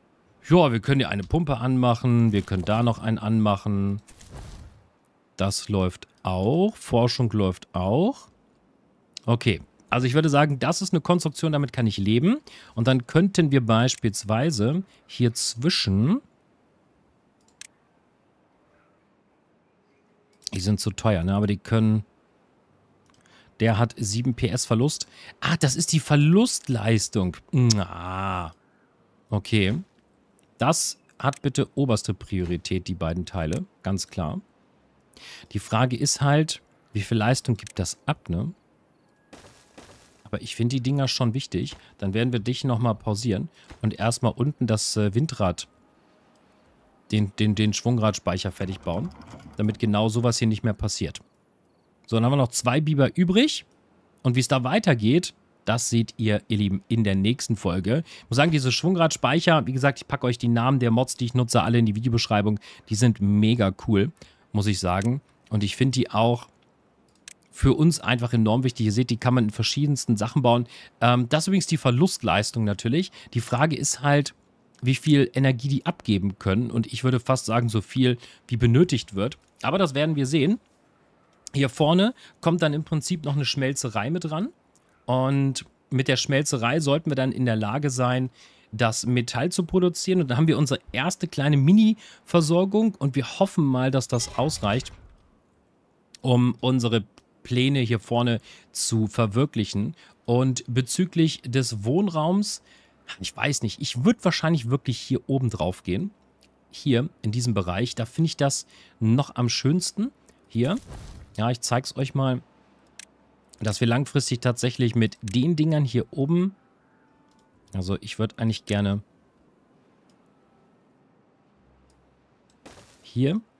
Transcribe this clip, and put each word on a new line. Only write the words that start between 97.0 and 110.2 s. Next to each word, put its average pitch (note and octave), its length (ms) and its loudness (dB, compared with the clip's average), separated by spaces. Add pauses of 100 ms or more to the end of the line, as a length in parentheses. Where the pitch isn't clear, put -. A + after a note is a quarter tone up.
Pläne C3 380 0
hier A#2 200 0
vorne A#2+ 420 0 (320)
zu A2 340 -2
verwirklichen. A2+ 880 -2 (300)
Und B2 420 0
bezüglich D#3+ 760 0
des A#2+ 420 -4
Wohnraums, F3 760 0 (600)
ich - 140 -10
weiß C3 280 -2
nicht, - 180 -6
ich B2+ 220 -6
würd A3+ 200 2
wahrscheinlich C#3 460 0
wirklich B2+ 300 -2
hier - 280 -4
oben C3 220 0
drauf F#2+ 320 -4
gehen. A#2 300 -4 (580)
Hier C#3 400 0 (140)
in G#2+ 80 -2
diesem A#2+ 240 -2
Bereich, F#2+ 400 -2
da A2+ 100 -4
finde D#3+ 220 -2
ich - 100 -6
das - 300 -2 (320)
noch A#2 360 0
am B2 120 0
schönsten. F3+ 640 -2 (360)